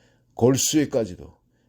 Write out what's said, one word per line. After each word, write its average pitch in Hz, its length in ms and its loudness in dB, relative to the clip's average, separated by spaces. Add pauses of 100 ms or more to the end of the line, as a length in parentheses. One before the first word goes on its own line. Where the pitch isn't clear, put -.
(340)
골수에까지도 117 1000 0 (360)